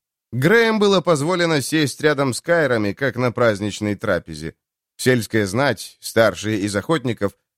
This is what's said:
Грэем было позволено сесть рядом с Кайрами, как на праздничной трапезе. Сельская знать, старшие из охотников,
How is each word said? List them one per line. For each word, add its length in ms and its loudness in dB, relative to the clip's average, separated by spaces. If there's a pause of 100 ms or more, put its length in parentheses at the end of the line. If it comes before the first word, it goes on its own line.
(300)
Грэем 480 2
было 220 4
позволено 640 0
сесть 400 -2
рядом 320 2
с 80 -10
Кайрами, 500 0
как 240 -4
на 160 -2
праздничной 640 0
трапезе. 600 -6 (420)
Сельская 500 0
знать, 540 -4
старшие 600 0
из 160 -4
охотников, 560 -2 (260)